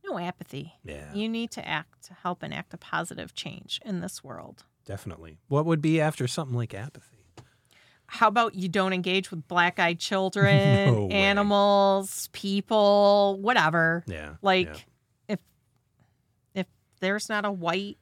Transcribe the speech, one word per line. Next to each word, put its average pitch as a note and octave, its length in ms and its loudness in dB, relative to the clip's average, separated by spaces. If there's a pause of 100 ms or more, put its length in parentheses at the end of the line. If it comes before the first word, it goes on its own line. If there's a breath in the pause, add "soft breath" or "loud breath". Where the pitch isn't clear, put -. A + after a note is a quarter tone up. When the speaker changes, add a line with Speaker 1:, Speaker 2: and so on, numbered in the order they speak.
Speaker 1:
No C4 160 -6
apathy. E3+ 540 -10 (100)
Speaker 2:
Yeah. - 300 -14
Speaker 1:
You G#3+ 160 -4
need A#3 220 -6
to - 160 -12
act, - 400 -8
to F#3 60 -20
help F3+ 300 -8
and D3+ 100 -10
act - 200 -12
a E3+ 40 -18
positive - 560 -8
change - 520 -12
in F#3 160 -6
this F#3+ 220 -12
world. - 420 -18 (200)
Speaker 2:
Definitely. E2 640 -14
What D3 180 2
would E3 160 0
be D#3+ 200 2
after D3+ 260 0
something C3 280 -4
like A#2 180 -4
apathy? - 440 -14 (920 soft breath)
Speaker 1:
How - 200 2
about A3+ 280 2
you F#3+ 120 -4
don't F#3+ 260 0
engage F#3 380 -2
with D#3+ 160 -12
black-eyed F3 520 2
children, G3 920 4
Speaker 2:
<laughs> - 0 -
No G#2+ 120 2
way. F#2 80 -4
Speaker 1:
animals, G3+ 1200 2
people, G3+ 1080 4
whatever. E3+ 680 2
Speaker 2:
Yeah, D#2 340 -10
Speaker 1:
Like, F#3 260 2
Speaker 2:
yeah. D#2 80 -14 (540)
Speaker 1:
if, G#3 100 -4 (1120)
if F#3+ 140 -6 (320)
there's G3+ 300 -4
not G#3 160 -4
a G3+ 60 -2
white F#3 500 -4